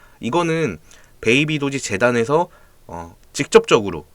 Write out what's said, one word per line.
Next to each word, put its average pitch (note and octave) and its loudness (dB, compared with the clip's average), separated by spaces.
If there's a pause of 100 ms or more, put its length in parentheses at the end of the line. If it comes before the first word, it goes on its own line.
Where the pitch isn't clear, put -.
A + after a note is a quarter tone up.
(200)
이거는 D#3+ -2 (420)
베이비 D3 2
도지 C#3 -4
재단에서, A#2+ 0 (380)
어, E2+ -16 (160)
직접적으로 G#2 2